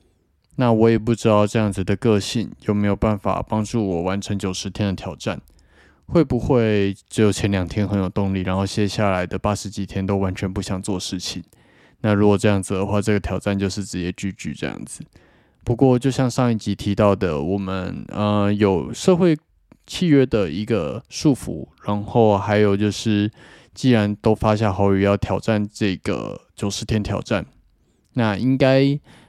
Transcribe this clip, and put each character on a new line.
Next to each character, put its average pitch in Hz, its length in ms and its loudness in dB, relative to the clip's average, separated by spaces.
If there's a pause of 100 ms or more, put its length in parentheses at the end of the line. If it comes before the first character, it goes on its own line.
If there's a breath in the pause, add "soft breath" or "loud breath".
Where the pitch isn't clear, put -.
(560)
那 123 160 4
我 113 160 6
也 113 80 6
不 110 200 0
知 - 120 0
道 104 160 6
这 104 140 0
样 107 140 0
子 95 100 -4
的 98 140 -2
个 107 240 2
性 107 280 -4 (180)
有 110 60 2
没 104 140 0
有 101 80 0
办 107 240 0
法 92 240 -2
帮 107 220 -4
助 113 200 -2
我 87 180 -2
完 95 180 -2
成 98 180 -6
九 95 160 -4
十 - 160 -8
天 104 160 -4
的 95 80 -2
挑 87 220 -10
战， 98 240 -6 (640 soft breath)
会 170 160 4
不 135 160 0
会 110 560 2 (140)
只 - 140 0
有 104 100 6
前 101 180 -2
两 92 160 0
天 104 220 -2
很 101 100 0
有 92 100 0
动 98 240 -2
力， 95 100 -2
然 92 120 -2
后 98 100 0
接 104 220 -2
下 101 240 0
来 90 160 -2
的 90 100 -6
八 104 160 -2
十 101 160 -6
几 98 160 -8
天 95 220 -6
都 98 100 0
完 98 160 0
全 95 200 -6
不 98 100 -4
想 95 180 -6
做 95 200 -4
事 - 180 -6
情？ - 240 -8 (600 soft breath)
那 107 120 2
如 101 140 6
果 101 100 6
这 110 100 2
样 101 140 2
子 101 120 -6
的 95 120 -2
话， 104 160 0
这 107 100 0
个 101 60 2
挑 95 180 -4
战 98 220 -2
就 98 100 -2
是 101 140 -6
直 92 180 -8
接 90 120 -4
G 98 180 -8
G - 240 -10
这 - 100 -10
样 50 200 -10
子。 - 180 -14 (640 soft breath)
不 123 100 0
过 127 240 4
就 127 100 -2
像 127 220 0
上 123 220 2
一 - 20 0
集 107 180 -2
提 98 220 -2
到 101 220 4
的， 82 260 -2
我 92 160 -2
们， 92 500 -6
呃， 104 440 0
有 98 420 0
社 185 220 2
会 165 200 2 (520)
契 - 180 -4
约 143 180 6
的 107 240 0
一 85 160 -6
个 104 440 -4
束 - 260 2
缚， - 320 -8 (160)
然 104 180 -4
后 107 380 4
还 101 200 0
有 104 180 4
就 104 160 0
是 104 360 0 (460 loud breath)
既 - 160 2
然 104 240 4
都 110 180 2
发 107 220 0
下 107 180 0
豪 98 220 2
语 95 60 2
要 101 160 4
挑 95 240 -4
战 104 280 0
这 101 280 -2
个 55 460 -8 (120)
九 104 160 -6
十 - 140 -8
天 107 180 -2
挑 98 180 -4
战， 101 240 -2 (680)
那 127 240 0
应 127 200 0
该 139 440 4 (280 soft breath)